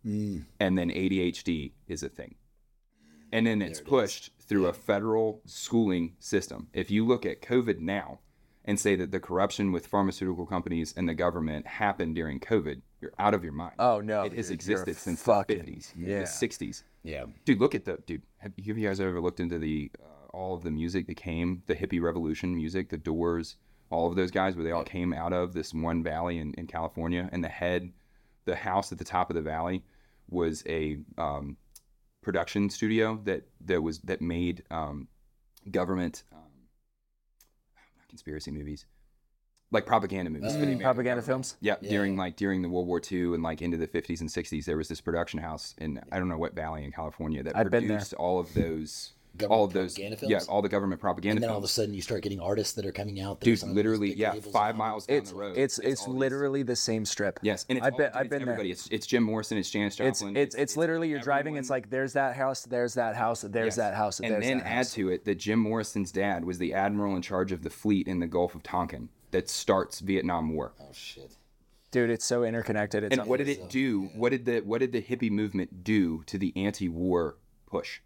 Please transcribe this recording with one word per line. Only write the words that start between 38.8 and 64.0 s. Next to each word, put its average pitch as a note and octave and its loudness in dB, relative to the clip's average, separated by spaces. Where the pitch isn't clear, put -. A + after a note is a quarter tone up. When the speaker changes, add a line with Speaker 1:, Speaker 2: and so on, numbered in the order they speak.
Speaker 2:
like A2 4
propaganda F#2+ 2
movies D#2 -2
for D3+ 0
the - -
Speaker 1:
Mm. D3+ 4
Speaker 2:
American C3 2
Speaker 3:
Propaganda B2 4
Speaker 2:
government. C3 0
Speaker 3:
films? - -10
Speaker 2:
Yeah, G2+ 2
Speaker 1:
Yeah. G2 -8
Speaker 2:
during, G2+ 4
like, F#2 -2
during F#2+ 2
the F2 0
World F2+ 0
War F2 2
Two F2 0
and, E2 0
like, E2 -2
into E2+ 0
the D#2+ 0
fifties E2+ -2
and D#2 -4
sixties, D#2+ -4
there D#2+ 0
was D#2 -2
this D#2+ -8
production E2+ -2
house D#2+ -8
in, D2+ -6
I F#2 -2
don't F#2 0
know E2 -4
what E2 -2
valley D#2 -6
in C#2 -10
California D#2 -4
that D2+ -4
Speaker 3:
I've F#2+ 4
been A#2 4
there. G#2 0
Speaker 2:
produced G2+ -6
all F2+ 2
of F2 -4
those, D#2+ -2
Speaker 1:
Government G2+ 4
Speaker 2:
all G#2 8
of F#2 -4
those, F#2 2
Speaker 1:
propaganda G#2 -6
Speaker 2:
yeah, G#2+ 6
Speaker 1:
films? F2 -4
Speaker 2:
all G2+ 4
the G2+ 0
government G2 2
propaganda G2 2
Speaker 1:
And A2+ 2
then A2+ 0
all G#2+ -2
of G2+ -4
a F#2+ -2
Speaker 2:
films. - 0
Speaker 1:
sudden G#2 0
you F#2+ -6
start F2+ -4
getting G2+ -2
artists G2 0
that G#2 -4
are F#2 -2
coming G2+ -6
out G2 -6
that - 4
are A#2 10
Speaker 2:
Dude, A2 6
Speaker 1:
selling F2 -4
Speaker 2:
literally, G#2+ 4
Speaker 1:
these G2 -2
big F#2+ -6
Speaker 2:
yeah, G#2+ 4
Speaker 1:
tables G2+ -8
Speaker 2:
five G#2+ 6
Speaker 1:
and A2+ -4
Speaker 2:
miles A2 -2
Speaker 3:
It's, B2+ 2
Speaker 2:
down F#2 -10
the G2 -6
road, F#2+ -4
Speaker 3:
it's, C3 2
Speaker 2:
it's - 0
Speaker 3:
it's C3+ 0
Speaker 2:
all B2+ -4
these B2+ -2
Speaker 3:
literally C#3 0
the A#2+ 0
same A2+ 0
strip. G2+ -2
Speaker 2:
Yes, G#2 0
and B2+ 2
it's A#2 0
Speaker 3:
I've C3+ 4
Speaker 2:
all, B2+ -4
Speaker 3:
been, D3 6
Speaker 2:
dude, - -4
Speaker 3:
I've B2+ 0
Speaker 2:
it's B2+ -2
Speaker 3:
been C#3+ -2
there. B2+ -2
Speaker 2:
everybody. G2+ -2
It's, - -10
it's - -2
Jim A#2+ 4
Morrison, A2 0
it's F#2 -2
Janis G#2 -2
Speaker 3:
It's, C3 2
Speaker 2:
Joplin, G2+ -4
Speaker 3:
it's, C#3+ 2
it's B2 -2
Speaker 2:
it's - -4
Speaker 3:
literally E3 0
you're D3 -2
driving. C#3+ 0
Speaker 2:
everyone. D3 -4
Speaker 3:
It's B2+ -6
like, B2+ -2
there's C3 -2
that C3+ 2
house, C3+ -2
there's B2 0
that A2+ 0
house, A#2 0
there's A2+ 0
Speaker 2:
Yes. G#2+ 0
Speaker 3:
that G#2 0
house, G#2+ 0